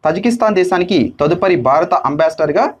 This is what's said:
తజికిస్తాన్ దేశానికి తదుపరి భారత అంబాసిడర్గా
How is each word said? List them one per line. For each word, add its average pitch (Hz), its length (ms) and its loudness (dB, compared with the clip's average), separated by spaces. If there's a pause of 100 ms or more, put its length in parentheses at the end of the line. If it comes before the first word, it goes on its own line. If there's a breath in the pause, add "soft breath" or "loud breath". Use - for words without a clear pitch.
తజికిస్తాన్ 214 500 0
దేశానికి 180 640 0
తదుపరి 175 360 0 (120)
భారత 165 260 2 (140)
అంబాసిడర్గా 160 560 0 (160)